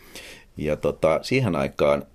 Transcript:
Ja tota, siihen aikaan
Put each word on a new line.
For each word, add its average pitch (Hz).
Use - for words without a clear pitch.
Ja 76
tota, 76
siihen 123
aikaan 71